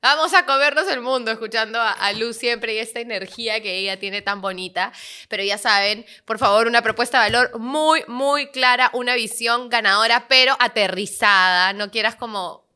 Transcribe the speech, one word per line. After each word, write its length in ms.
vamos 320
a 140
comernos 420
el 120
mundo 300
escuchando 480
a, 120
a 220
Lu 200
siempre 400
y 60
esta 200
energía 640
que 160
ella 220
tiene 240
tan 180
bonita. 500
Pero 160
ya 160
saben, 460
por 140
favor, 280
una 140
propuesta 420
de 80
valor 280
muy, 480
muy 440
clara, 420
una 220
visión 540
ganadora, 580
pero 320
aterrizada. 1120
No 180
quieras 240
como 500